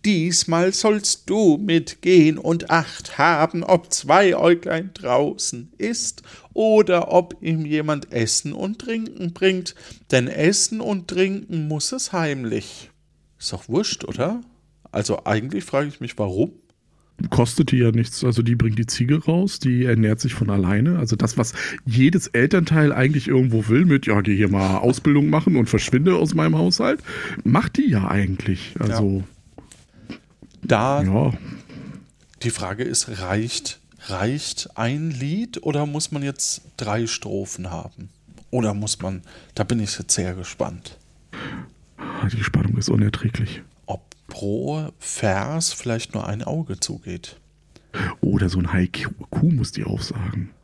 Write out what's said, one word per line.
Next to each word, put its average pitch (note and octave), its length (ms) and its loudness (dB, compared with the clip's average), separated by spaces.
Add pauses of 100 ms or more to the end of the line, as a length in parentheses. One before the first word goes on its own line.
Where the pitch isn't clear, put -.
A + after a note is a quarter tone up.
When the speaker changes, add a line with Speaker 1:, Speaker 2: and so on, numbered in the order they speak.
Speaker 1:
„Diesmal F3 680 2
sollst - 560 0
du F#3 280 6
mitgehen E3 800 4
und E3+ 320 -2
Acht - 480 0
haben, E3 460 2
ob F3+ 280 2
Zweiäuglein F3 1000 2
draußen B2+ 800 -2
ist - 460 -6 (320)
oder G#3+ 560 4
ob F3+ 320 2
ihm D#3+ 240 -2
jemand D3+ 460 -2
Essen A2+ 400 -2
und G#3 260 -6
Trinken A3+ 540 -6
bringt, F#3 420 0 (380)
denn B2+ 160 4
essen G3+ 520 0
und G3 280 -4
trinken F3+ 580 -2
muss D3+ 240 -4
es B3+ 220 -6
heimlich.“ C3+ 800 -4 (480)
Ist - 120 -8
doch - 160 -12
wurscht, F3+ 360 -2
oder? F#3+ 360 -4 (520)
Also - 320 -2
eigentlich C3+ 400 -4
frage C#3+ 240 -2
ich C#3+ 100 -14
mich, B2 200 -12
warum? G#2 340 -2 (800)
Speaker 2:
Kostet C3 420 2
die C3 60 4
ja A#2 140 4
nichts, A2+ 320 -2
also A#2+ 180 2
die A#2 140 2
bringt A2+ 220 2
die A2+ 80 0
Ziege C#3 380 0
raus, F3 340 0
die B2+ 260 2
ernährt A2 360 4
sich B2+ 140 -2
von G#2+ 160 0
alleine. G#2 480 2
Also A#2 180 0
das, A2+ 220 0
was A#2 160 0 (320)
jedes C3+ 420 4
Elternteil D#3 640 4
eigentlich C3 360 2
irgendwo A#2 400 2
will C3+ 180 6
mit, C#3 200 4
„Ja, G#2 140 4
geh G2+ 160 2
hier G2+ 140 4
mal F#2+ 280 2
Ausbildung C#3+ 520 4
machen D#3 260 4
und A#2 120 4
verschwinde C3+ 480 2
aus D#3+ 180 2
meinem D#3+ 240 2
Haushalt“, F3+ 420 2 (420)
macht - 360 2
die C#4 100 4
ja G#2+ 180 2
eigentlich. F#2+ 720 -2
Speaker 1:
Ja. - 60 0
Speaker 2:
Also, G#2 400 0 (1400)
Speaker 1:
Da A#2+ 400 2
Speaker 2:
ja. G#2 300 2 (1120)
Speaker 1:
die A#2+ 80 -2
Frage G2+ 340 -6
ist, B2 360 -4
reicht, G2+ 600 -4 (280)
reicht G#2+ 680 -4
ein D3 340 -2
Lied D3+ 520 -6
oder D3 240 -2
muss D3 260 -6
man C#3+ 100 -6
jetzt - 400 -6 (140)
drei A2 300 -2
Strophen G2 640 -8
haben? E2+ 400 -12 (400)
Oder A2 240 0
muss G#2 260 -6
man, F#2 220 -8 (320)
da G#2+ 100 -2
bin A#2+ 160 0
ich G#2 180 -6
jetzt - 160 -6
sehr F#2 200 -4
gespannt. - 640 -10 (1300)
Speaker 2:
Die A2 120 -4
Spannung - 320 0
ist A2+ 120 -2
unerträglich. G#2+ 720 -2 (240)
Speaker 1:
Ob - 160 -8 (240)
pro C3+ 640 -6 (100)
Vers A#2 760 -2
vielleicht - 420 -6
nur - 120 -6
ein G#2 160 -6
Auge D3+ 380 -6
zugeht. G2 560 -10 (840)
Speaker 2:
Oder F#2+ 280 0
so F2+ 100 -2
ein E2+ 140 -2
Haiku - 380 -2 (320)
muss D3+ 300 0
die G#2 120 -6
auch - 180 -4
sagen. - 480 -8 (140)